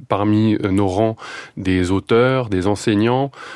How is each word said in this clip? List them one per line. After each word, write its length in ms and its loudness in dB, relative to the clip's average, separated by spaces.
parmi, 540 2
euh, 80 0
nos 160 2
rangs 300 0
des 340 0
auteurs, 580 2
des 180 0
enseignants, 640 0